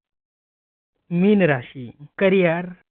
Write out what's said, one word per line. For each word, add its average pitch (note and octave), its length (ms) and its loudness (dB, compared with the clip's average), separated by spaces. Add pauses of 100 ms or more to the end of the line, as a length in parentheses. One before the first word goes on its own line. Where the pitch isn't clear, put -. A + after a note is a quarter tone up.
(1120)
मीन F#3+ 320 2
राशी. C3 480 -4 (280)
करिअर. F3+ 480 0 (240)